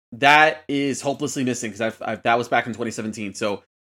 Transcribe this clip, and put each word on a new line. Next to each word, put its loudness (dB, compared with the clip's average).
that 6
is -2
hopelessly -4
missing, -4
'cause -12
I've, -4
I've, -6
that 2
was -4
back 0
in -8
twenty -6
seventeen. -8
So, -4